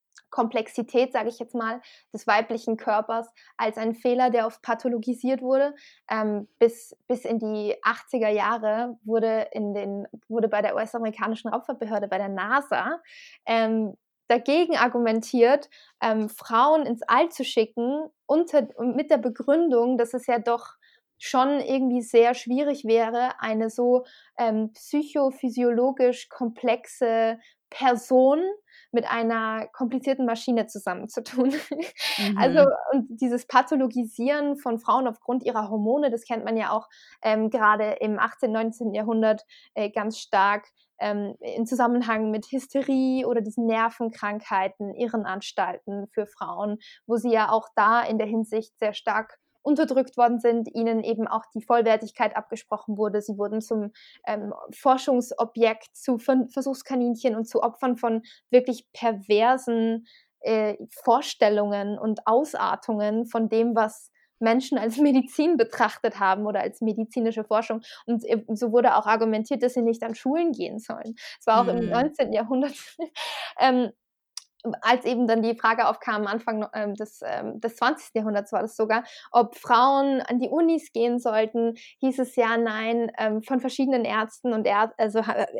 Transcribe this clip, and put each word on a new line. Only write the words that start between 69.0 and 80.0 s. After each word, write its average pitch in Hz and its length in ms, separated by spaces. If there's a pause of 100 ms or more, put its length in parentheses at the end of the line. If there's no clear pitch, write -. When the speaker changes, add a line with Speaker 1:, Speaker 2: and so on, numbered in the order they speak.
Speaker 1:
argumentiert, 220 560
dass 247 120
sie 247 80
nicht 226 200
an 226 120
Schulen 320 380
gehen 208 260
sollen. - 360 (240)
Es - 80
war 226 140
auch 240 80
im 233 160
Speaker 2:
Mhm. - 60
Speaker 1:
neunzehnten 247 420
Jahrhundert, 254 400 (260)
<laughs> 320 140 (480)
ähm, 254 300 (920)
als 247 220
eben 240 240
dann 226 140
die 233 120
Frage 226 340
aufkam, 214 380
Anfang, 214 480
ähm, 208 200
des, 214 300
ähm, - 360
des 226 160
zwanzigsten 247 440
Jahrhunderts 208 320
war 196 100
das 226 140
sogar, 220 280 (260)
ob 233 260
Frauen 269 640